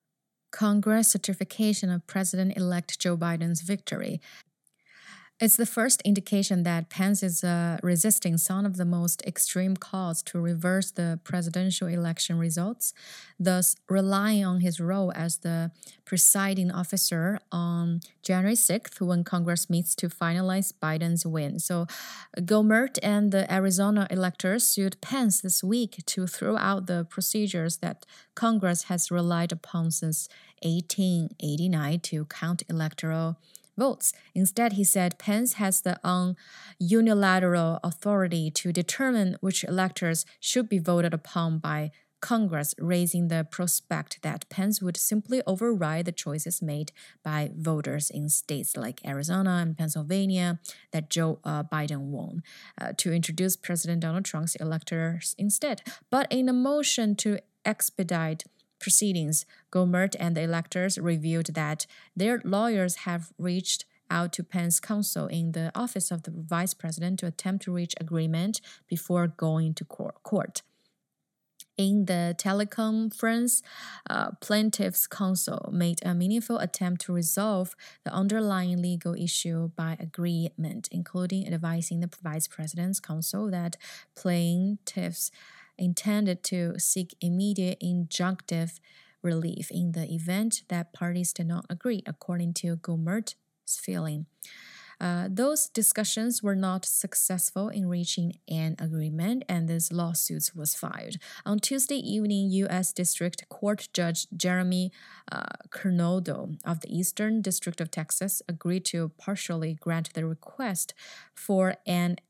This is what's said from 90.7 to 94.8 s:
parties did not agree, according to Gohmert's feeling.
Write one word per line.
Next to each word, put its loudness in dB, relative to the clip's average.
parties -2
did -4
not -2
agree, -2
according -4
to -2
Gohmert's -2
feeling. -4